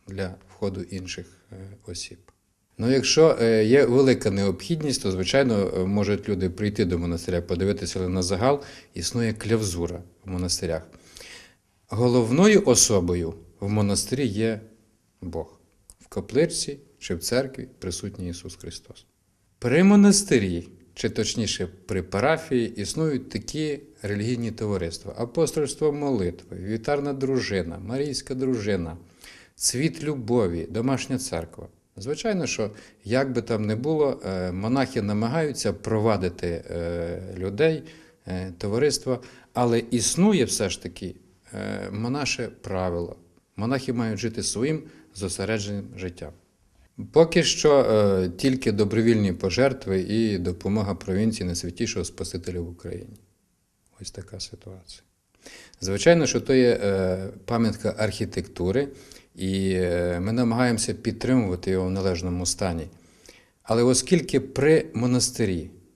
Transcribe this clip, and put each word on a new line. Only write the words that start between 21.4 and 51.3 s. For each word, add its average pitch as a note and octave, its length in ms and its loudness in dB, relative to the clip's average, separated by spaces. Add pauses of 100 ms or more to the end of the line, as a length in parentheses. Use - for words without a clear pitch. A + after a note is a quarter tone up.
при F#2+ 180 -4
парафії, A#2+ 800 0
існують D3 480 -4
такі C#3+ 500 -6 (220)
релігійні A2 500 -4
товариства: G2 680 -4
Апостольство D3 760 0
молитви, A#2+ 680 -2
Вівтарна C3+ 560 -2
дружина, G#2+ 680 -2
Марійська C3 560 -6
дружина, G2+ 640 -2 (580)
Цвіт - 480 -2
любові, A2+ 680 0
Домашня B2+ 480 -2
церква. - 500 -8 (300)
Звичайно, D#3 500 -2
що, G#2+ 240 -4 (340)
як C3 260 2
би A#2 100 0
там G#2+ 240 -2
не G#2+ 100 0
було, D3 500 0
е, F2+ 260 -2
монахи A#2 500 0
намагаються A2+ 720 -2
провадити, G#2 760 0
е, E2+ 880 -6
людей, A#2 460 0 (440)
е, F#2 300 -6
товариства, B2 640 0 (340)
але A#2 260 2
існує C3 640 2
все G2 240 -2
ж - 140 -8
таки, - 320 -10 (380)
е, G2+ 380 -6
монаше B2 580 -4 (120)
правило. F#2 540 -4 (400)
Монахи B2 380 -2
мають A2+ 260 -2
жити A2 240 -4
своїм D3+ 400 -2 (320)
зосередженим G2+ 720 -4 (100)
життям. F2 340 -10 (800)
Поки E3 320 6
що, C#3+ 360 4
е, G#2 500 4
тільки C3 420 0
добровільні G#2+ 640 4
пожертви G2 680 0
і G#2 360 0
допомога F#2+ 580 -2
провінції G2 500 -2